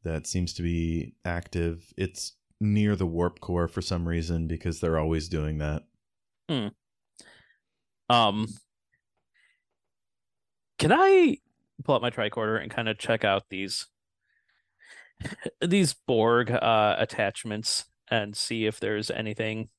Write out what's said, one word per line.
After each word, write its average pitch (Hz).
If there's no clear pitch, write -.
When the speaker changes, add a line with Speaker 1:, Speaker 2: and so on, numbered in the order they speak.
Speaker 1:
that 80
seems 90
to 87
be 82
active. 85
It's -
near 104
the 90
warp 85
core 87
for 90
some 85
reason 82
because 82
they're 82
always 80
doing 78
that. 76
Speaker 2:
Hmm. 120
Um, 110
can 156
I 370
pull 135
up 113
my 123
tricorder 110
and 107
kinda 110
check -
out 101
these, 95
these 175
Borg, 117
uh, 107
attachments 107
and 107
see 110
if 107
there's 107
anything 110